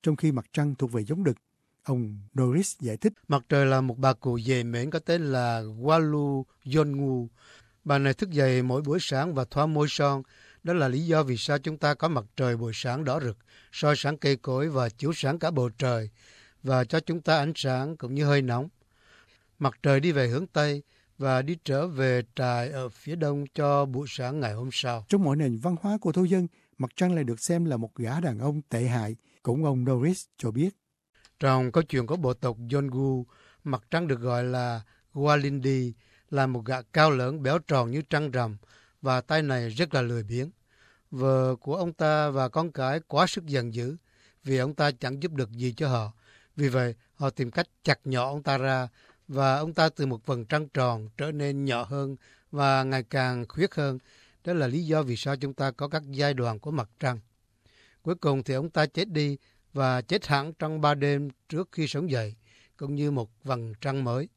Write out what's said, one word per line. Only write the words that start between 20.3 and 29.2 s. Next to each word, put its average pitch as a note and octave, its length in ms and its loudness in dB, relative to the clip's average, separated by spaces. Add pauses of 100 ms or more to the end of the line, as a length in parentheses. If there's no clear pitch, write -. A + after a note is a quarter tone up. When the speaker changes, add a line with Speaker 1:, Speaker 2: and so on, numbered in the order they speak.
Speaker 2:
Tây D3 360 0 (340)
và C3 240 2
đi E3 240 -4
trở C#3+ 220 0
về C3 340 2 (140)
trại B2 340 0
ở C3 200 -6
phía - 260 -10
đông C#3+ 300 -2 (100)
cho C#3+ 300 4
buổi C3+ 240 -4
sáng C#3 300 -6
ngày A2+ 140 -2
hôm B2 180 -6
sau. A#2+ 380 -4
Speaker 1:
Trong G3 140 4
mọi C#3+ 120 4
nền C3+ 220 2
văn E3+ 240 0
hóa G#3 200 0
của E3 100 0
thổ F3+ 120 4
dân, F3+ 240 4 (300)
mặt C3 180 -4
trăng F3+ 180 2
lại D#3 100 0
được A#2 160 -2
xem E3+ 260 0
là C#3 120 0
một A2+ 180 -6
gã B2 240 -4
đàn C3 200 -2
ông D3 220 -2
tệ A#2+ 220 -2
hại, A#2 320 0 (280)